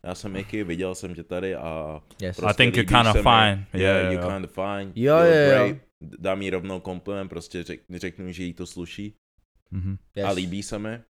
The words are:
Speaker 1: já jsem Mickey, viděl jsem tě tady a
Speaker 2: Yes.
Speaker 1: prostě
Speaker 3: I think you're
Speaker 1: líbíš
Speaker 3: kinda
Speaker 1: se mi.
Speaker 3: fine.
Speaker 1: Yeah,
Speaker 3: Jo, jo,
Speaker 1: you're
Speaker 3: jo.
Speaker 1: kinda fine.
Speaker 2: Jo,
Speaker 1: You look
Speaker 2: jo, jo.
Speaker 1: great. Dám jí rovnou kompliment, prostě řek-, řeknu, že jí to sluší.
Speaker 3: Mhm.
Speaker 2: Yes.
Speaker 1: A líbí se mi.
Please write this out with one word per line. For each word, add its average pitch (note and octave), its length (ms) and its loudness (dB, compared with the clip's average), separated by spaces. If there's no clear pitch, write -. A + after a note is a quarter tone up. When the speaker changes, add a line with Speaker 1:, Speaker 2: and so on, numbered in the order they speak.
Speaker 1:
já F2+ 100 -6
jsem G#2 160 -10
Mickey, G2 320 -6
viděl F#2 320 -4
jsem F2+ 200 -10
tě E2+ 80 -12
tady F2+ 320 -4
a D#2 460 -8
Speaker 2:
Yes. F#2 160 -6
Speaker 1:
prostě - 260 4
Speaker 3:
I - 20 10
think A#2+ 120 2
you're A#2+ 40 4
Speaker 1:
líbíš G2+ 160 4
Speaker 3:
kinda A2+ 160 6
Speaker 1:
se A2 40 6
mi. G#2 60 4
Speaker 3:
fine. G#2+ 500 4
Speaker 1:
Yeah, F#2+ 240 4
Speaker 3:
Jo, F#2+ 80 2
jo, F#2 60 0
Speaker 1:
you're F2+ 160 -2
Speaker 3:
jo. F#2 60 -2
Speaker 1:
kinda F#2 140 -8
fine. G2 480 -6
Speaker 2:
Jo, C3+ 220 4
Speaker 1:
You E3+ 80 8
look E3+ 100 8
Speaker 2:
jo, D3+ 60 6
jo. C3+ 260 6
Speaker 1:
great. C#3+ 100 -4
Dám F#2+ 220 -2
jí F#2+ 80 -4
rovnou F#2 300 -4
kompliment, F#2+ 500 -8
prostě E2+ 340 -10
řek-, E2+ 160 -12
řeknu, F2+ 360 -10
že F2+ 120 -10
jí F2 100 -6
to F2 140 -10
sluší. G2+ 460 -12
Speaker 3:
Mhm. F#2+ 260 -6
Speaker 2:
Yes. G2+ 100 -4
Speaker 1:
A G2 60 0
líbí F#2 320 -4
se G#2 160 -8
mi. A2 200 -8